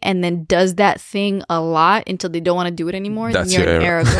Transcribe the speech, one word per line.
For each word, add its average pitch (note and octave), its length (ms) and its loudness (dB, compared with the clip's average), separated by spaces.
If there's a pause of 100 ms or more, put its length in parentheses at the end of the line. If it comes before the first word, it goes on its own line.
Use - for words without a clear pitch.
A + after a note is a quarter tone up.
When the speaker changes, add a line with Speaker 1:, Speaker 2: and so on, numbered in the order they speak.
Speaker 1:
and F#3 200 0
then E3+ 220 -2
does F3+ 320 2
that G3+ 240 2
thing G3 480 -4
a E3 120 -2
lot E3 460 2
until F3+ 240 -6
they E3+ 100 -4
don't F3 160 0
wanna F3 160 -2
do E3 160 -6
it F3+ 60 -6
anymore, G#3+ 380 -6
Speaker 2:
That's F3+ 200 0
Speaker 1:
then F#3 100 2
you're E3+ 80 2
Speaker 2:
your E2 100 4
Speaker 1:
an - 60 2
Speaker 2:
era. E3+ 200 2
Speaker 1:
era A2+ 140 4